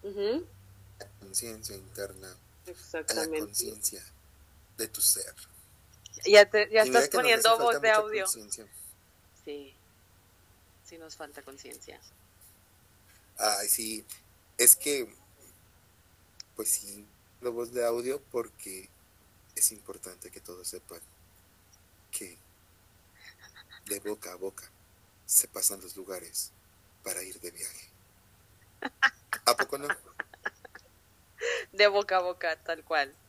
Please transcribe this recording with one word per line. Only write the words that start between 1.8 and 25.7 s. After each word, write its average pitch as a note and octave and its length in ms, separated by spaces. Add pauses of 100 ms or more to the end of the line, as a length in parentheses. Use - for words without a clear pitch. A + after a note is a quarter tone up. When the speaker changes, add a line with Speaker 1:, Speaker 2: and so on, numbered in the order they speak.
Speaker 1:
Exactamente. E3 460
Speaker 2:
A - 40
la D#3+ 300
conciencia - 580 (760)
de A2 100
tu - 140
ser. - 320 (920)
Speaker 1:
Ya G3+ 240
te, G#3 220
ya A3 120
Speaker 2:
Y G#3+ 60
mira A#3+ 140
Speaker 1:
estás - 60
Speaker 2:
que - 100
nos A#3+ 160
hace A3+ 80
Speaker 1:
poniendo A3+ 120
Speaker 2:
falta A3+ 100
Speaker 1:
voz A3+ 160
de A3 80
Speaker 2:
mucha G#3+ 120
Speaker 1:
audio. G#3+ 240
Speaker 2:
conciencia. G#2+ 420 (760)
Speaker 1:
Sí. C#3+ 300 (1080)
Sí - 140
nos D#3+ 180
falta D3 260
conciencia. - 580 (1400)
Speaker 2:
Ay, G#2 260
sí. A2 380 (520)
Es - 180
que, C#3 320 (1500)
pues G#2+ 160
sí, G2+ 380 (320)
la B2 80
voz A#2+ 240
de A#2+ 120
audio, A#2+ 440
porque G2 640 (640)
es - 180
importante F#2 580
que F#2 100
todos F2+ 280
sepan E2+ 320 (1120)
que F2+ 300 (1500)
de G2+ 100
boca G#2 320
a F2+ 60
boca - 360 (520)
se - 220
pasan F#2+ 340